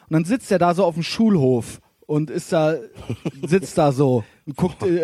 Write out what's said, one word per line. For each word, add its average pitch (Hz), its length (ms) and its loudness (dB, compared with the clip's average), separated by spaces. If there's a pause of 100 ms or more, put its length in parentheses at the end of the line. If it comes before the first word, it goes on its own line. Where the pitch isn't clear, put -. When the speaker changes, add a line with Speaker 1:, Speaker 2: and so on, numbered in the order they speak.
Speaker 1:
und - 60 -12
dann 165 100 2
sitzt 226 280 -4
er 185 60 4
da 175 160 4
so 190 100 2
auf 170 100 2
dem 165 80 -4
Schulhof 143 800 2 (260)
und 151 240 -2
ist 160 220 -8
da, 160 240 2 (320)
Speaker 2:
<laughs> 139 360 -10
Speaker 1:
sitzt 170 320 -2
da 151 140 4
so 127 320 2 (240)
und 135 100 -12
guckt, 180 220 -2
Speaker 2:
Boah, 208 100 -2
Speaker 1:
äh, 175 160 0